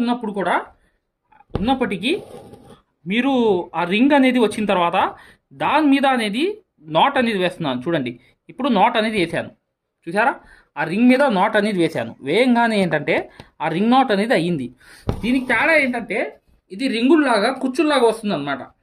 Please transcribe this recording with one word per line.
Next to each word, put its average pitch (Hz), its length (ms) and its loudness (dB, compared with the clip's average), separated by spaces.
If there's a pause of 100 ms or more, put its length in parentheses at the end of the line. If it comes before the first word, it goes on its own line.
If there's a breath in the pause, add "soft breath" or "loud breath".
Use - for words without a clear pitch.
ఉన్నప్పుడు 233 380 -4
కూడా, 185 160 0 (1000)
ఉన్నప్పటికీ 240 520 -2 (1000 loud breath)
మీరు 247 200 0 (480)
ఆ 170 40 -2 (100)
రింగ్ 269 240 4
అనేది 262 260 4
వచ్చిన 214 280 -2
తర్వాత 180 260 0 (680 loud breath)
దాని 262 300 2
మీద 269 140 2 (100)
అనేది 220 260 -2 (540)
నాట్ 262 240 4
అనేది 226 220 0
వేస్తున్నాను. 160 420 -4
చూడండి, 147 280 -4 (380 soft breath)
ఇప్పుడు 254 180 -6 (100)
నాట్ 233 220 2
అనేది 220 200 -4
వేసాను. 147 300 -4 (540)
చూసారా? 214 280 0 (460 soft breath)
ఆ 151 120 -4
రింగ్ 233 220 4
మీద 262 100 4 (160)
నాట్ 214 220 0
అనేది 202 220 -2
వేసాను. 120 300 -2 (160)
వేయంగానే 233 540 2
ఏంటంటే 156 320 -2 (500 loud breath)
ఆ 160 120 -2
రింగ్ 220 180 2
నాట్ 262 220 2
అనేది 226 220 0
అయ్యింది. 160 280 -2 (560 loud breath)
దీనికి 247 300 -2
తేడా 294 320 2
ఏంటంటే 233 340 -4 (560)
ఇది 262 120 -4 (100)
రింగుల్లాగా, 254 560 4 (120)
కుచ్చుల్లాగా 269 480 0
వస్తుందన్నమాట. 143 480 -6 (220)